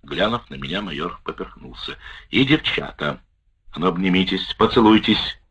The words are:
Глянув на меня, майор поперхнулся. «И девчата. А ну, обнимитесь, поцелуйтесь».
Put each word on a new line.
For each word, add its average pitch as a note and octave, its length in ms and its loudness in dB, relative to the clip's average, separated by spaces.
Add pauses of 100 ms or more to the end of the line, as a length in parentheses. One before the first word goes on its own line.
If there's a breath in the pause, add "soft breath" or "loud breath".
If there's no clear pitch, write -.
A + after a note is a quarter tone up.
Глянув A2 460 -4
на - 60 -14
меня, C#2 260 -6
майор E2+ 420 -8
поперхнулся. - 720 -12 (320 loud breath)
«И B2+ 160 2
девчата. D2 760 -2 (500)
А - 80 -14
ну, F2 80 2
обнимитесь, F#2 640 0
поцелуйтесь». A2 880 4 (120)